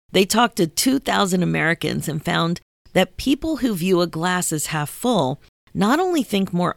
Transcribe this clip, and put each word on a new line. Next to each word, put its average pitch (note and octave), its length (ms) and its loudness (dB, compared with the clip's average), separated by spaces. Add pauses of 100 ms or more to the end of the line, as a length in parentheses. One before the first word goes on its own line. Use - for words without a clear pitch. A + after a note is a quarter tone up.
(120)
They F#3+ 140 4
talked A3+ 320 2
to F3 80 4
two C4 320 0
thousand F#3 460 0
Americans D#3+ 680 -2
and D3+ 140 -6
found E3+ 360 0 (340)
that F3+ 240 0
people D4 400 -2
who A#3 180 -2
view F3 260 2
a F3 60 0
glass F3 440 -2
as D3+ 160 -4
half D3+ 220 -4
full D#3+ 500 -2 (340)
not A3 260 2
only F4 240 0
think G3 280 -2
more F3 260 0